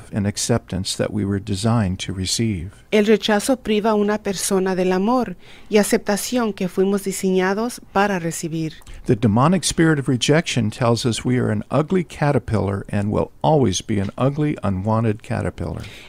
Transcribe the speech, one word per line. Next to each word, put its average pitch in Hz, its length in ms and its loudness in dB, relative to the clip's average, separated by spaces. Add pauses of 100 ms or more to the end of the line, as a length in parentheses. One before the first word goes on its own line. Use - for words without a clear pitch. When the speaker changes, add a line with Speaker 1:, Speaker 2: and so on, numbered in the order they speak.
(140)
Speaker 1:
and 101 140 0
acceptance 101 680 -2
that - 140 -2
we 104 140 -2
were 98 140 0
designed 101 680 0
to - 80 -6
receive. 95 580 -2 (200)
Speaker 2:
El 208 140 4
rechazo 214 520 2
priva 214 340 0
a - 20 4
una 208 300 0
persona 190 520 0
del 185 180 0
amor 208 440 0 (320)
y 208 80 4
aceptación 214 760 0
que 196 140 -4
fuimos 196 360 0
diseñados 190 800 -2 (120)
para 202 240 2
recibir. 165 560 -4 (320)
Speaker 1:
The - 100 2
demonic 123 480 4
spirit 160 360 2
of 131 80 -6
rejection 131 640 2
tells 117 340 2
us 120 180 -2
we 127 140 0
are 117 140 2
an 107 180 -2
ugly 160 340 0
caterpillar 107 880 -2
and 104 200 0
will 90 180 0 (120)
always 139 440 2
be 107 140 0
an 98 180 -2
ugly, 151 460 0
unwanted 107 580 0
caterpillar. 98 640 -6 (260)